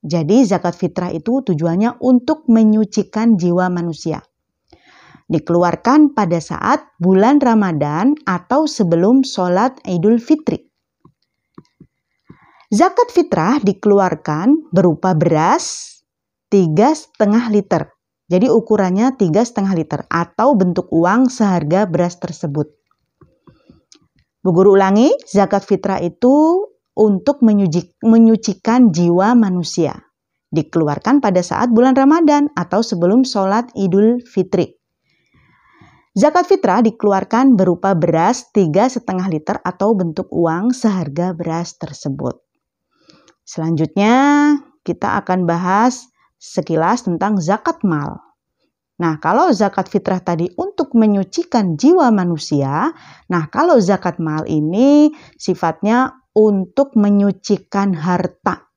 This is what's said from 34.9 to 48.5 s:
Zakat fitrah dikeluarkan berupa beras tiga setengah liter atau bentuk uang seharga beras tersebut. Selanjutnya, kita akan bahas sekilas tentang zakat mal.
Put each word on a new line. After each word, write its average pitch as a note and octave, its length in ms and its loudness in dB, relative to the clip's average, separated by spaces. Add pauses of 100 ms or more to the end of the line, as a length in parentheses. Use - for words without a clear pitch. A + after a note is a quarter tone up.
Zakat D4+ 320 2
fitrah G#3+ 320 2
dikeluarkan A3 800 0
berupa F#3 400 0
beras E3+ 560 -2
tiga F#3+ 320 2
setengah B3+ 400 -6
liter D#3+ 400 -6
atau G3 320 -2
bentuk E3 320 -6
uang E3+ 400 -2
seharga F3+ 640 -4
beras E3 400 -8
tersebut. C#3 640 -10 (1040)
Selanjutnya, E3 720 -2 (720)
kita - 320 -4
akan F#3 240 -4
bahas F#3 640 -2 (320)
sekilas E3+ 640 -4
tentang F#3 400 -4
zakat G3+ 400 -4
mal. D#3 400 -4 (720)